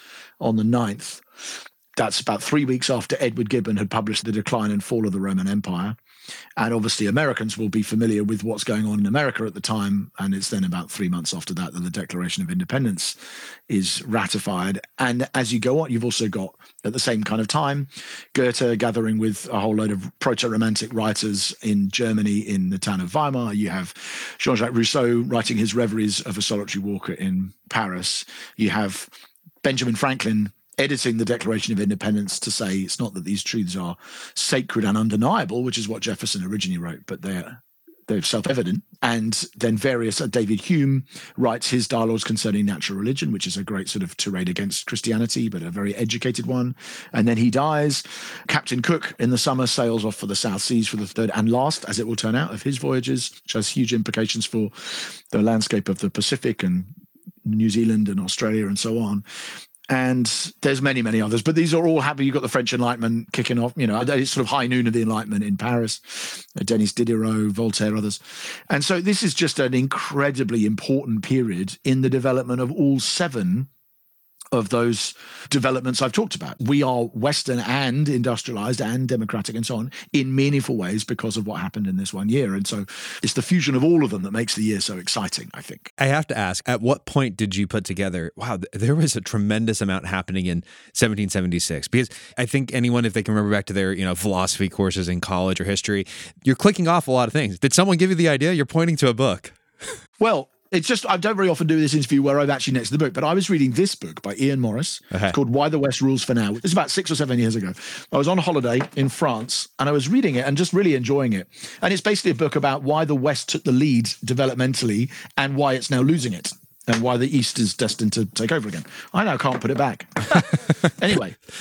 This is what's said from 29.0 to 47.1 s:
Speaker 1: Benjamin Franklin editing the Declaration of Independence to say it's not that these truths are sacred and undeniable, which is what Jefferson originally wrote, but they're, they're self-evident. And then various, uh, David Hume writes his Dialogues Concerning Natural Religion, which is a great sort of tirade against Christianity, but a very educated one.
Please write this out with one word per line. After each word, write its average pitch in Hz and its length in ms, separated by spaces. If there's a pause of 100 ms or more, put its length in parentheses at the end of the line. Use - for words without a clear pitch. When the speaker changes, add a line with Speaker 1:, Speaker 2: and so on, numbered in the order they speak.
Speaker 1:
Benjamin 127 340
Franklin 110 560 (260)
editing 131 380
the 113 80
Declaration 110 480
of 98 80
Independence 101 580
to - 120
say 98 260
it's 95 240
not 104 140
that 90 100
these 98 180
truths 92 320
are 87 220 (380)
sacred 131 500
and 104 120
undeniable, 113 680
which 123 140
is 104 100
what 113 140
Jefferson 104 420
originally 92 340
wrote, 85 280
but 90 160
they're, 95 400 (440)
they're - 140
self-evident. 110 600 (180)
And 113 420 (140)
then 113 220
various, 117 420
uh, 143 60
David 107 340
Hume 139 460 (320)
writes 120 320
his 123 180
Dialogues 113 360
Concerning 104 420
Natural 98 320
Religion, 135 340
which 95 140
is 90 100
a 98 80
great 95 240
sort 101 140
of 87 160
tirade 92 320
against 98 360
Christianity, 113 640
but - 140
a 87 80
very 101 260
educated 117 480
one. 127 320 (360)